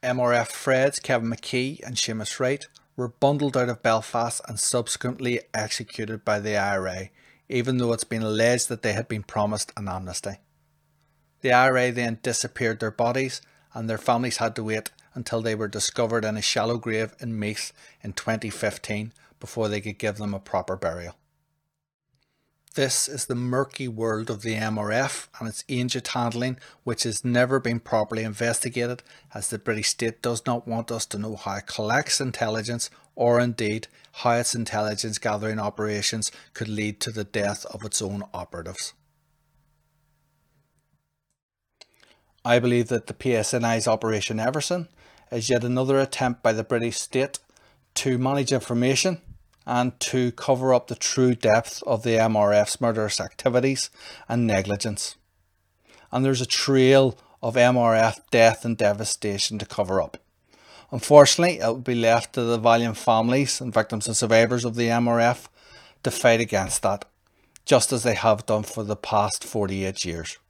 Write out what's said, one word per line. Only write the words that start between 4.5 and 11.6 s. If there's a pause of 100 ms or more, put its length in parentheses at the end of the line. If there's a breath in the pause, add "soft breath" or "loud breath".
subsequently (140)
executed
by
the
I
R
A, (380 soft breath)
even
though
it's
been
alleged
that
they
had
been
promised
an
amnesty. (1000)
The
I